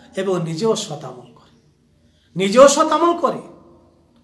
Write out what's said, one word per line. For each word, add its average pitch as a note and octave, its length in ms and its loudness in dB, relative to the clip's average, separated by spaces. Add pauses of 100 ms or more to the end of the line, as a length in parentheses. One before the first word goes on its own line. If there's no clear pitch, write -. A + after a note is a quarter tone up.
(160)
এবং F#3 280 -4
নিজেও E3 320 -4
সৎ - 300 -10
আমল - 280 -20
করে, - 240 -20 (760)
নিজেও G3+ 320 6
সৎ D#4 240 0
আমল E4+ 260 0
করে, G3+ 240 -4 (840)